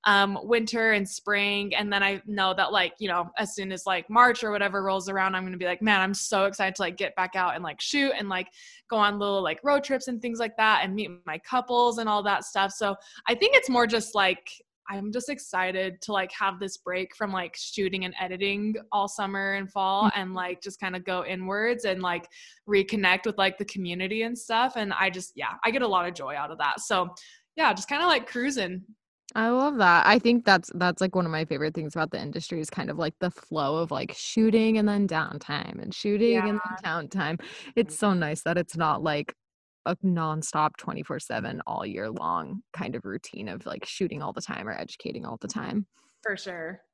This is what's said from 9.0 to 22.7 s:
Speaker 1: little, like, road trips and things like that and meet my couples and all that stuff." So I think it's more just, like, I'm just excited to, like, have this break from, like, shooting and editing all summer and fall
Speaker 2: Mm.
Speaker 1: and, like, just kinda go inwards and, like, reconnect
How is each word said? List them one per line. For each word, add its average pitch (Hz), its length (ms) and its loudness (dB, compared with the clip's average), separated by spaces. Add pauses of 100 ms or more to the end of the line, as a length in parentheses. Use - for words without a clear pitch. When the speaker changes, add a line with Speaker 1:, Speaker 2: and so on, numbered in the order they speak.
Speaker 1:
little, 202 240 0
like, 160 200 -2
road 285 220 2
trips 269 240 -2
and 233 120 -6
things 233 180 -6
like 226 180 -4
that 214 280 4
and 190 100 -2
meet 202 160 -4 (140)
my 160 140 -8
couples 240 600 2
and 220 100 -2
all 208 160 2
that 202 200 2
stuff." 196 280 0
So 196 240 -2 (300)
I 240 80 2
think 453 220 4
it's 466 120 6
more 240 180 6
just, 220 280 -2
like, 190 360 2 (380)
I'm 202 240 -6
just 247 160 -4
excited 185 720 -4
to, 214 100 -6
like, 190 200 0
have 196 260 -2
this 190 180 -8
break 185 380 -6
from, 202 180 -6
like, 180 240 -6
shooting 190 480 -4
and 180 140 -6
editing 202 560 -2 (160)
all 202 160 0
summer 196 460 -4
and 196 180 -4
fall 196 360 2
Speaker 2:
Mm. 202 100 4
Speaker 1:
and, 185 180 -4
like, 180 280 -6
just 202 180 -12
kinda 185 180 -6
go 180 260 -4
inwards 202 600 -2
and, 185 180 -2
like, 175 260 -4 (400)
reconnect 196 560 4